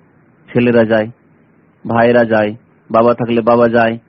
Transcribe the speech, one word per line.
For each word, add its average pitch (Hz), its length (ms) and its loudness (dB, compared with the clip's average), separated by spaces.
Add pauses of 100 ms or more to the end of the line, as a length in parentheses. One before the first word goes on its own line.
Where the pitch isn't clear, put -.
(540)
ছেলেরা 120 300 2
যায়, 110 240 -2 (800)
ভাইরা 117 380 2
যায়, 107 300 -2 (360)
বাবা 117 220 2
থাকলে 117 280 -4
বাবা 120 260 2
যায়, 117 300 -2 (120)